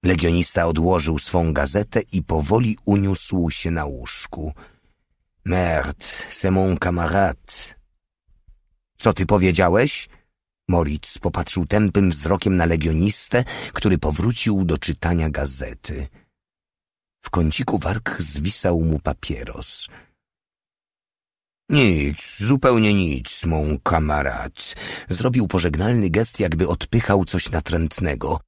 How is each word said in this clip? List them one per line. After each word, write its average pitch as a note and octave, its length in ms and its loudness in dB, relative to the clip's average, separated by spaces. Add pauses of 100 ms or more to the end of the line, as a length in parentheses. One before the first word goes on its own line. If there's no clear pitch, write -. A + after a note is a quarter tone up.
Legionista F2 640 2
odłożył D#2+ 520 2
swą E2 340 0
gazetę D2+ 480 0 (100)
i F2 120 -2
powoli G#2+ 640 0
uniósł G2 640 0
się - 220 -4
na D#2+ 140 -2
łóżku. C#2+ 680 -10 (920)
"Merde, E2 600 0 (260)
c'est F#2+ 200 0
mon F#2+ 260 4
camarade". F2 760 0 (1400)
"Co G#2+ 160 2
ty F#2 120 0
powiedziałeś?" F#2 840 2 (600)
Moritz D#2 500 0
popatrzył F2 460 -4
tępym G2 460 2
wzrokiem F2 460 0
na E2 80 4
legionistę, E2 760 0 (300)
który F#2+ 240 2
powrócił F#2+ 680 0
do D#2+ 120 0
czytania E2 520 -2
gazety. C2+ 800 -8 (1160)
W - 40 -12
kąciku F2 480 0
warg F2+ 440 -4
zwisał E2 600 -2
mu D#2+ 180 2
papieros. - 880 -8 (1800)
"Nic, E2+ 680 2
zupełnie A#2 540 4
nic, D#2+ 500 -2
mon D2+ 400 0
camarade". D2 800 -2 (480)
Zrobił A#2 380 0
pożegnalny F#2 640 2
gest, G#2 300 0
jakby F2 280 0
odpychał F#2+ 580 2
coś - 240 -2
natrętnego. E2 1000 -2